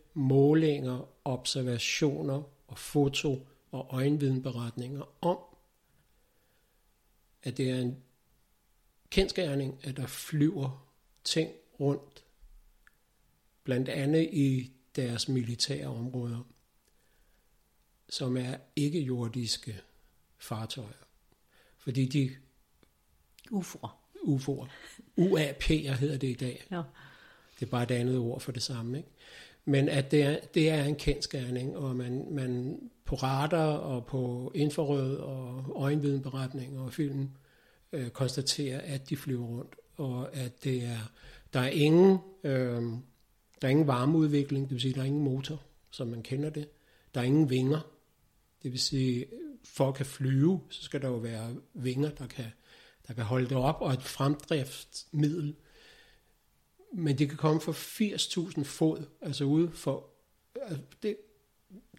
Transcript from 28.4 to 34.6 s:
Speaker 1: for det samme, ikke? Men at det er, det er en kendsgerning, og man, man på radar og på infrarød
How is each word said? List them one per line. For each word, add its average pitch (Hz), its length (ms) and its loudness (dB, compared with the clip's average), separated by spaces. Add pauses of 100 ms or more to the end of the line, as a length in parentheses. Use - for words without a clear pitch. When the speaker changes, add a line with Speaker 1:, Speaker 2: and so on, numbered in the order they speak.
Speaker 1:
for 139 100 -8
det 117 120 -6
samme, 123 340 -6
ikke? 175 120 -12 (560)
Men 139 240 4
at 139 220 0
det 147 120 8
er, 143 160 2 (140)
det 160 160 6
er 156 140 4
en 147 120 0
kendsgerning, 131 840 -2
og 131 180 -4
man, 123 360 -4
man 127 480 -2 (260)
på - 100 -2
radar 151 520 2
og 143 380 -2
på 127 500 -4
infrarød 143 640 2